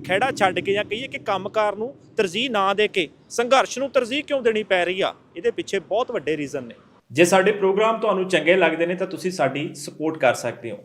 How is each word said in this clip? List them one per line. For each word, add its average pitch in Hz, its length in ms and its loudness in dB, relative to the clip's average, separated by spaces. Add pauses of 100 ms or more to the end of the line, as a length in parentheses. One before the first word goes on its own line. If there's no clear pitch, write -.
ਖਹਿੜਾ 202 240 2
ਛੱਡ 185 300 0
ਕੇ 180 120 -2
ਜਾਂ 208 120 0
ਕਹੀਏ 226 240 -8
ਕਿ 269 100 -10
ਕੰਮਕਾਰ 202 580 -2
ਨੂੰ 233 180 -8 (220)
ਤਰਜੀਹ 220 340 0
ਨਾ 202 240 2
ਦੇ 208 140 2
ਕੇ 175 200 -2 (220)
ਸੰਘਰਸ਼ 240 480 2
ਨੂੰ 269 120 -4
ਤਰਜੀਹ 262 340 0
ਕਿਉਂ 277 180 -2
ਦੇਣੀ 220 200 2
ਪੈ 185 220 2
ਰਹੀ 185 160 -2
ਆ, 160 140 0 (220)
ਇਹਦੇ 185 140 -2
ਪਿੱਛੇ 196 280 -6
ਬਹੁਤ 190 320 -4
ਵੱਡੇ 156 260 -4
ਰੀਜ਼ਨ 139 280 -8
ਨੇ। 113 100 -16 (380)
ਜੇ 143 120 6
ਸਾਡੇ 190 280 6
ਪ੍ਰੋਗਰਾਮ 208 480 2
ਤੁਹਾਨੂੰ 190 280 0
ਚੰਗੇ 170 280 4
ਲੱਗਦੇ 165 300 2
ਨੇ 180 80 -4
ਤਾਂ 185 120 -4
ਤੁਸੀਂ 180 240 -6
ਸਾਡੀ 143 440 -2
ਸਪੋਰਟ - 440 -6
ਕਰ 123 160 4
ਸਕਦੇ 117 360 -8
ਹੋ। 101 140 -12